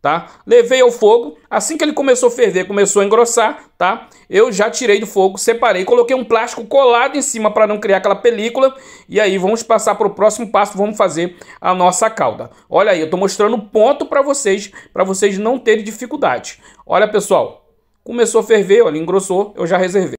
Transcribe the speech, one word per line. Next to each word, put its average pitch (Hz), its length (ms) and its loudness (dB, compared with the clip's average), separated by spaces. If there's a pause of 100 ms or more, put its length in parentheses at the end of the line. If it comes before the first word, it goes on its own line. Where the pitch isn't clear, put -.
tá? 156 260 -4 (180)
Levei 240 360 4
ao 240 100 6
fogo, 233 460 2 (120)
assim 214 280 -4
que 330 60 -2
ele 302 100 -2
começou 262 340 2
a 233 40 4
ferver, 185 360 0
começou 202 340 0
a 196 40 2
engrossar, 233 580 0 (140)
tá? 208 300 -4 (220)
Eu 226 220 2
já 208 180 -2
tirei 208 300 0
do 214 80 -6
fogo, 190 320 0
separei, 226 440 0
coloquei 240 320 2
um 254 80 -6
plástico 226 420 -2
colado 269 520 2
em 269 40 -2
cima 214 280 -2
pra 214 160 4
não 208 140 -4
criar 190 180 0
aquela 202 180 0
película. 233 600 0 (340)
E 180 100 -2
aí 196 200 0
vamos 214 240 -2
passar 214 320 0
pro 208 160 -2
próximo 214 400 -2
passo, 202 260 -2
vamos 208 180 -2
fazer 175 400 -2 (240)
a 180 140 -2
nossa 180 380 2
calda. - 400 -4 (180)
Olha 202 220 2
aí, 170 100 0
eu 156 80 -4
tô 180 80 -4
mostrando 208 380 0
o 214 60 -6
ponto 277 440 0
pra 277 160 0
vocês, 214 500 -2 (220)
pra 190 100 0
vocês 190 360 -2
não 233 180 -2
terem 220 260 0
dificuldade. 220 760 -6 (260)
Olha, 202 220 0
pessoal, 185 580 -2 (380)
começou 226 380 0
a - 20 -8
ferver, 214 400 4
olha, 156 160 0
engrossou, 190 580 -2
eu 175 80 -4
já 175 120 0
reservei. 180 420 -2